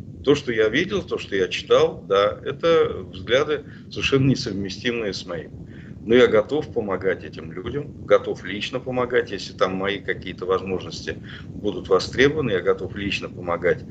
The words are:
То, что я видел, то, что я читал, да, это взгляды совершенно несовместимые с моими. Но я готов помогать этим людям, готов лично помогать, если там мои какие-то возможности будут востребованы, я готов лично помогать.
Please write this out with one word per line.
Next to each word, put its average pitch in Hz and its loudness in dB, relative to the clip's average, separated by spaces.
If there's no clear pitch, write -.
То, 139 8
что - -2
я 110 4
видел, 113 0
то, - -6
что - -6
я 92 2
читал, 131 2
да, 101 4
это 143 2
взгляды 123 0
совершенно 135 2
несовместимые 104 -2
с - -10
моими. 85 -8
Но 110 6
я 123 10
готов 110 2
помогать 95 -2
этим 80 -12
людям, 120 -8
готов 101 2
лично 104 -6
помогать, 120 0
если 95 -8
там 92 0
мои 98 -2
какие-то 90 -8
возможности 90 -4
будут 90 -6
востребованы, 123 2
я 90 0
готов 92 0
лично 95 -4
помогать. 85 -2